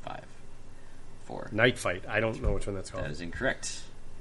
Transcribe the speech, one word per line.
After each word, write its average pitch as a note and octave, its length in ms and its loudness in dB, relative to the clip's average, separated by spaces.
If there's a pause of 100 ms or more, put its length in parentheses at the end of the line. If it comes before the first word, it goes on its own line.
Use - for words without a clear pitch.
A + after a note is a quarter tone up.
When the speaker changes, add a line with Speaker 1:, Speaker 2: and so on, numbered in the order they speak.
Speaker 1:
Five, - 200 -8 (1000)
four. - 260 -6
Speaker 2:
Night B2 260 8
fight. F#2 300 0
I G#2+ 100 2
don't A2+ 240 2
know G#2+ 120 6
which G2+ 120 2
one G#2 80 0
that's F#2 160 -4
called. F#2 140 -4
Speaker 1:
That D2 80 -2
is D#2 80 -6
incorrect. - 600 -2 (380)